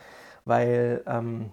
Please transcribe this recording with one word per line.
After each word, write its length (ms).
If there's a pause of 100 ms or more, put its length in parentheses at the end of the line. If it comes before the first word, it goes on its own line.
(440)
weil, 600
ähm, 460